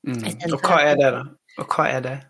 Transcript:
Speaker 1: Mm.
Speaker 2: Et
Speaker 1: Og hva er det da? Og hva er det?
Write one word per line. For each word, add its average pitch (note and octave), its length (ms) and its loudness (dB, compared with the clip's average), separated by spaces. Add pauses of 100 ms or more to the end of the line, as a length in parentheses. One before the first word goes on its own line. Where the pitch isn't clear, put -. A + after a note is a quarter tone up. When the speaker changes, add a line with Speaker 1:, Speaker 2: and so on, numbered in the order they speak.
Speaker 1:
Mm. A#2+ 200 -6
Speaker 2:
Et E3+ 260 -6
Speaker 1:
Og - 100 -4
hva F3+ 220 4
er D3 120 4
det C#3 160 4
da? B2 120 -6 (340)
Og - 100 -10
hva D3+ 220 0
er C3 100 -4
det? C3 300 -8